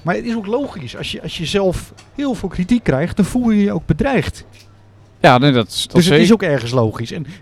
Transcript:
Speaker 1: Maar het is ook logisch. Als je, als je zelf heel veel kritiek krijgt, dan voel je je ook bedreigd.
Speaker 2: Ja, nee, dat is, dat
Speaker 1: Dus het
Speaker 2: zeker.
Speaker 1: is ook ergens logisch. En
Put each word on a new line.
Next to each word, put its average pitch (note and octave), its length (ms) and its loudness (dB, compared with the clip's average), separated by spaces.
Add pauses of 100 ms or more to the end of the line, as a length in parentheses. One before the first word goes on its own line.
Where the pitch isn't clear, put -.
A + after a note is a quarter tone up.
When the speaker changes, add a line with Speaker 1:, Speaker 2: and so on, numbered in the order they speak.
Speaker 1:
Maar E3+ 120 -4
het A3 100 -6
is A3+ 120 -4
ook G#3+ 100 -8
logisch. G#3 500 -6
Als - 160 -10
je, G#3+ 100 -12
als - 160 -12
je E3 80 -6
zelf F#3+ 460 -2 (220)
heel C#4 200 -4
veel F#3+ 140 -8
kritiek F3+ 340 -2
krijgt, C#3 340 -2
dan G3+ 80 2
voel A#3+ 260 -2
je G#3 140 2
je G3+ 80 0
ook F3+ 140 -6
bedreigd. - 580 -2 (760)
Speaker 2:
Ja, B2+ 180 8
nee, C#3 140 4
dat A#2 160 2
is, - 140 -6
dat - 120 -8
Speaker 1:
Dus - 0 -
het F3 100 6
Speaker 2:
zeker. D#3 180 6
Speaker 1:
is G#3 100 6
ook G#3 100 4
ergens C3 300 -2
logisch. A#2 400 -2
En D#3+ 140 -8 (160)